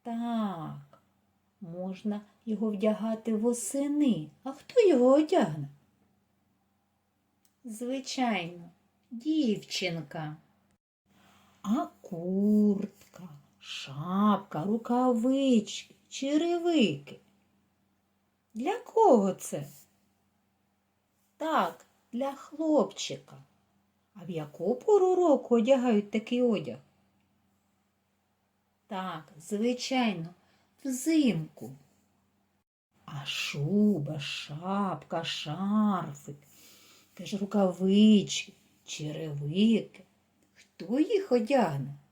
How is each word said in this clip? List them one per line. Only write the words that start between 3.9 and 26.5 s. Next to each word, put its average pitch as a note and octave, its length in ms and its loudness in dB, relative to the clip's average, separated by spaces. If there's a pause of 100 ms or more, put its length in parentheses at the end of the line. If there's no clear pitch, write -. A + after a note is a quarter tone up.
А C4+ 80 -10
хто - 360 2
його C4 260 6
одягне? C4+ 560 2 (1900)
Звичайно, A3+ 1080 -6 (400)
дівчинка. F#3 1300 -4 (1200)
А B3+ 240 -2 (160)
куртка, G3 1300 0 (300)
шапка, F3+ 1040 0
рукавички, A#3+ 1300 0 (140)
черевики. D#4 1080 0 (1300)
Для D#4 240 -4
кого C4+ 560 4
це? D3 340 -10 (1700)
Так, C4+ 480 -2 (260)
для C4+ 240 -6
хлопчика. - 1080 -4 (680)
А F3+ 120 -20
в F3 40 -12
яку E3 460 -4
пору F#4 400 4
року C#4+ 400 4
одягають A#3 560 2
такий A#3+ 300 -2
одяг? D#3+ 360 0 (2000)